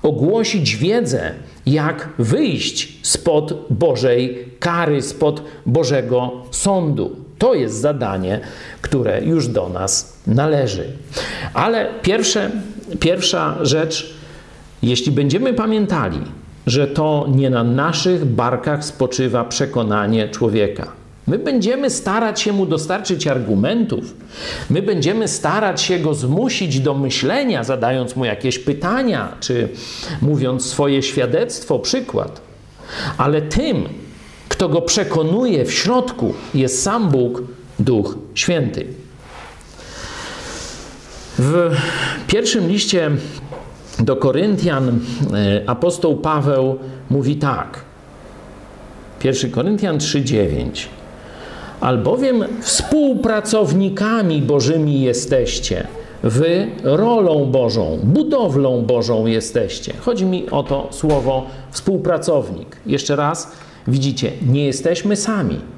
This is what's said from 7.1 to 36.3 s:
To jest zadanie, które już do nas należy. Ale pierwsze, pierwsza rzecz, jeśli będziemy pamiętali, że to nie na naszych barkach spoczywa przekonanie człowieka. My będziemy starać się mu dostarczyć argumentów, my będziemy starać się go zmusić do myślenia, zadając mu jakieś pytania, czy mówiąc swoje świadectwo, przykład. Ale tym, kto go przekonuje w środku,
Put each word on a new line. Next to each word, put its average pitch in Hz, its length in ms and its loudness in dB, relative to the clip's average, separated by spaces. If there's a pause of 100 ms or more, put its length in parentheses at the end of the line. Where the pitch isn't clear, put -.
To 247 160 4
jest 110 220 0
zadanie, 107 640 0 (420)
które 110 420 0
już 160 240 2
do 98 200 0
nas 90 580 -4
należy. 131 680 2 (640)
Ale 220 340 0 (140)
pierwsze, 214 480 0 (500)
pierwsza 165 640 0
rzecz, 156 520 -2 (680)
jeśli 123 300 2
będziemy 160 420 2
pamiętali, 196 680 0 (460)
że 139 200 2
to 147 420 0
nie 135 220 4
na 117 140 2
naszych 156 600 2
barkach 123 600 0
spoczywa 123 600 0
przekonanie 107 840 0
człowieka. 110 640 0 (340)
My 190 120 2
będziemy 262 520 0
starać 214 500 -2
się 208 120 0
mu 196 140 2
dostarczyć 175 600 -2
argumentów, 127 880 0 (560)
my - 120 2
będziemy 190 460 2
starać 185 540 0
się 180 160 2
go 151 160 0
zmusić 151 680 0
do 139 140 2
myślenia, 139 680 0
zadając 123 520 0
mu 131 80 0
jakieś 120 340 -2
pytania, 170 840 -2
czy 120 280 0 (540)
mówiąc 127 440 0
swoje 139 360 2
świadectwo, 139 760 0
przykład. - 640 -4 (760)
Ale 151 240 2
tym, 208 460 -2 (600)
kto 180 200 0
go 165 140 2
przekonuje 170 840 2
w - 80 -4
środku, 247 640 0 (200)